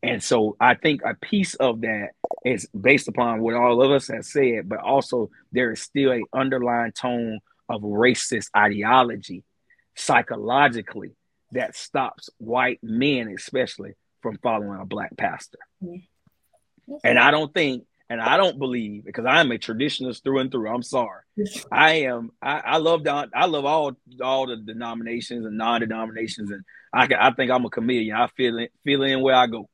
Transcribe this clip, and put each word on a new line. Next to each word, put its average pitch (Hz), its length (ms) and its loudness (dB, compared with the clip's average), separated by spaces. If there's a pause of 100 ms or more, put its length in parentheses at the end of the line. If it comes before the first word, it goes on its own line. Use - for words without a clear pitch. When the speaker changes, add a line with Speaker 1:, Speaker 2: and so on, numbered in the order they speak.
Speaker 1:
And 113 200 -2
so 110 360 2
I 120 160 6
think 147 300 0
a 117 100 -2
piece - 400 -2
of 117 280 0
that 107 280 -4 (340)
is 120 240 -2
based 123 400 2
upon 117 320 -2
what 113 140 0
all 120 280 4
of 135 100 6
us 139 160 2
have 113 160 -8
said, 117 440 0
but 107 120 -6
also 127 500 0 (220)
there 123 180 0
is 110 100 -8
still 139 320 0
an 117 200 -2
underlying 120 600 0
tone 117 460 -4 (300)
of 107 140 -6
racist 107 760 0
ideology 104 880 2 (500)
psychologically 117 1160 0 (400)
that 120 240 -4
stops - 600 -6
white 123 440 0
men, 120 460 0
especially, 101 640 -6 (300)
from 110 160 -6
following 104 420 -2
a 95 60 -12
black 98 300 -8
pastor. - 420 -6 (260)
Speaker 2:
Mm-hmm. - 1120 -20 (100)
Speaker 1:
And 120 140 4
I 127 120 8
don't 151 220 0
think, 135 320 0 (260)
and 117 100 -4
I 120 160 2
don't 175 220 2
believe, 117 460 -4
because 110 220 -8
I 143 140 4
am 135 120 2
a 110 60 -4
traditionalist 123 680 -4
through 135 160 0
and 131 100 -2
through. 113 180 -4
I'm 120 140 -4
sorry. 120 400 -4 (240)
Speaker 2:
<laughs> - 260 -10
Speaker 1:
I 156 200 6 (140)
am, 117 260 -6 (100)
I, 143 220 -2
I 127 140 0
love 160 260 2
the, 143 300 -2
I 160 120 4
love 147 180 0
all, 147 320 0 (240)
all 131 260 0
the 123 100 -8
denominations 117 920 -8
and 107 100 -8
non-denominations, 113 960 -4
and 98 140 -12 (280)
I 123 140 4
can, - 120 2
I 127 140 6
think 123 200 -2
I'm 123 120 2
a 110 60 -6
chameleon. 113 460 -2
I 117 120 2
feel 120 300 -2
it, 117 140 -8 (120)
feel 139 200 2
in 135 180 0
where 135 140 6
I 123 100 8
go. 113 280 -6